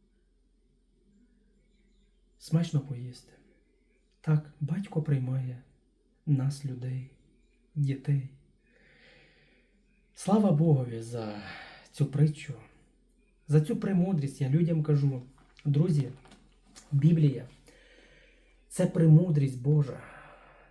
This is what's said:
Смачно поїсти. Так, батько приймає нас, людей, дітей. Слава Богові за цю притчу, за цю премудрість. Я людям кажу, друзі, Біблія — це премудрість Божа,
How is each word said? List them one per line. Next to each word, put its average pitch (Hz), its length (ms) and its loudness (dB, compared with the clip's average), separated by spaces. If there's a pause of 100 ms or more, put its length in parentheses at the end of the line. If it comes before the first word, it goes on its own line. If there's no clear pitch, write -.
(2500)
Смачно 160 420 -2
поїсти. 123 520 -14 (880)
Так, 151 400 0
батько 160 420 -4
приймає 127 600 -4 (640)
нас, 139 380 0
людей, 127 460 -10 (640)
дітей. 139 540 -2 (1900)
Слава 202 380 2
Богові 131 500 2
за 110 400 -10 (500)
цю 143 140 -2
притчу, 147 480 -2 (960)
за 147 120 4
цю 120 160 -2
премудрість. 180 640 -2
Я 135 80 -2
людям 160 340 0
кажу, 139 400 0 (420)
друзі, 147 460 0 (840)
Біблія — 147 560 2 (1200)
це - 180 0
премудрість 156 760 4
Божа, 139 380 0 (720)